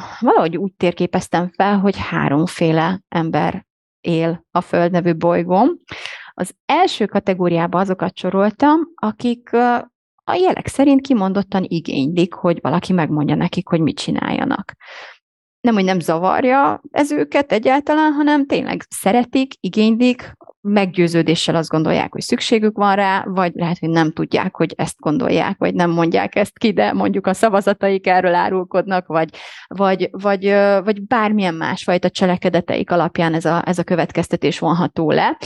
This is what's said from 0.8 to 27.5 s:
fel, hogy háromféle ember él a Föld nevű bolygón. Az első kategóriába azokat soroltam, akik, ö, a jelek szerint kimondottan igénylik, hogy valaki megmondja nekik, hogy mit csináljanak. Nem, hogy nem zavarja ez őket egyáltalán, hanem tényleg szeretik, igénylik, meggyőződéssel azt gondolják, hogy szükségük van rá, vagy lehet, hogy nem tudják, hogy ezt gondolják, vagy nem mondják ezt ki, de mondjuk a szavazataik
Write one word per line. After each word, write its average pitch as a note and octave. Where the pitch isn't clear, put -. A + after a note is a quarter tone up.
fel, G3+
hogy G3
háromféle D#3+
ember E3
él E3
a F3+
Föld F3
nevű F3
bolygón. F3
Az -
első D#4
kategóriába F3+
azokat F#3
soroltam, G#3
akik, A#3+
ö, A#3+
a -
jelek F4+
szerint C#4
kimondottan G3
igénylik, E3+
hogy -
valaki F3
megmondja D3+
nekik, F3
hogy E3
mit -
csináljanak. -
Nem, A#3
hogy G3
nem F#3
zavarja B3
ez C#4+
őket D4
egyáltalán, C#4+
hanem D4
tényleg -
szeretik, B3
igénylik, A3+
meggyőződéssel E3+
azt E3
gondolják, D#3+
hogy -
szükségük G#3+
van G3+
rá, G3
vagy F#3
lehet, F3
hogy D#3+
nem E3
tudják, D#3+
hogy E3
ezt -
gondolják, E3
vagy F3+
nem F3
mondják E3+
ezt G3+
ki, A3
de G#3
mondjuk G3
a F#3+
szavazataik G3